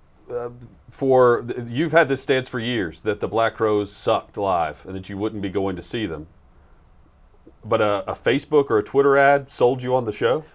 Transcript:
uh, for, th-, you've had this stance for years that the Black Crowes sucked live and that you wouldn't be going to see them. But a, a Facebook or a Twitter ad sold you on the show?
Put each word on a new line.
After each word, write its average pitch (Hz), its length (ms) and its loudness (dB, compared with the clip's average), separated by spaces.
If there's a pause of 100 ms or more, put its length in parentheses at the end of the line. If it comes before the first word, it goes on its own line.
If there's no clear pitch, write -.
(320)
uh, 123 180 -8 (400)
for, 127 540 4
th-, 120 260 -8
you've 139 240 -2
had 160 140 6
this 131 140 -2
stance 131 260 -2
for 127 120 -6
years 113 420 -4
that 101 200 -4
the 107 60 -4
Black 107 280 0
Crowes 104 360 0
sucked - 460 -4
live 87 480 -2
and 95 100 -12
that 95 140 -12
you 101 80 -10
wouldn't 104 240 -6
be 98 80 -6
going 95 280 -4
to 87 60 -12
see 117 220 -6
them. 78 220 -8 (1400)
But 113 160 0
a, 101 300 0
a - 20 -2
Facebook 139 560 0
or 113 80 2
a 104 60 2
Twitter 139 340 2
ad 139 340 4
sold 127 320 0
you 127 120 -2
on 127 100 0
the 107 60 -6
show? 123 440 -2